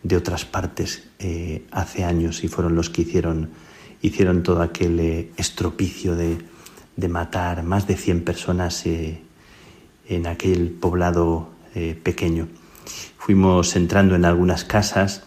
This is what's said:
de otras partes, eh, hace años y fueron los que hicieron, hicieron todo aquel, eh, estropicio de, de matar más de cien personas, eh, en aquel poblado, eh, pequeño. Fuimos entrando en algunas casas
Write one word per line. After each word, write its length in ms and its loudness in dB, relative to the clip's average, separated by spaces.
de 120 2
otras 300 -2
partes, 640 -6
eh, 520 -6
hace 340 -4
años 400 0
y 20 0
fueron 280 0
los 140 0
que 120 -2
hicieron, 480 -2
hicieron 420 2
todo 180 2
aquel, 400 0
eh, 340 -2
estropicio 800 -2
de, 220 0
de 140 -2
matar 540 -4
más 240 0
de 100 0
cien 260 0
personas, 600 -2
eh, 340 -4
en 200 -2
aquel 420 0
poblado, 800 0
eh, 260 -6
pequeño. 460 -2
Fuimos 580 4
entrando 400 4
en 80 4
algunas 400 4
casas 640 0